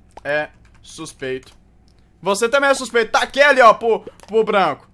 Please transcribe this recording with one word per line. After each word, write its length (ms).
é 240
suspeito. 680
Você 260
também 220
é 40
suspeito. 380
Taquei 320
ali, 160
ó, 140
pro, 320
pro 180
branco. 480